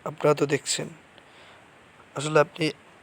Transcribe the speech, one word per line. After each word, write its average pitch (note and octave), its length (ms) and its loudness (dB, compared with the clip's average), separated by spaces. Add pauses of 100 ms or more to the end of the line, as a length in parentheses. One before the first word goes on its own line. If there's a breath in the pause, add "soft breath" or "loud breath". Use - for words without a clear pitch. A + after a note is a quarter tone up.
আপনারা D3+ 320 2
তো D3 100 0
দেখছেন। D3 420 -2 (1300 soft breath)
আসলে D3+ 240 2
আপনি D#3 320 0 (320)